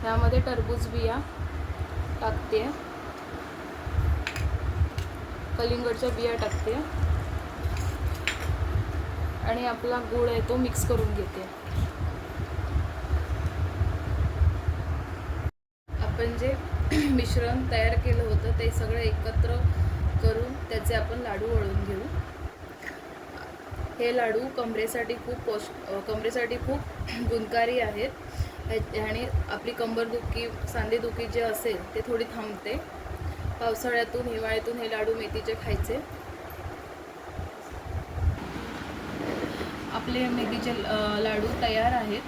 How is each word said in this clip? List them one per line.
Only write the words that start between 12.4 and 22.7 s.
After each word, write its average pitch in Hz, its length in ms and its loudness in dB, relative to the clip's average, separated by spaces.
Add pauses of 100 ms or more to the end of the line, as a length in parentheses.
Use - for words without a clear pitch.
आपण 233 500 2
जे 262 160 2 (380)
<clears throat> 302 160 6
मिश्रण 247 640 4
तयार 226 240 6
केलं 240 280 4
होतं 226 360 4
ते 226 120 4
सगळं 220 280 0
एकत्र 226 580 2 (680)
करून 233 320 4
त्याचे 226 400 0
आपण 226 240 0
लाडू 214 280 -2
वळून 196 380 2
घेऊ. 196 160 -2 (2000)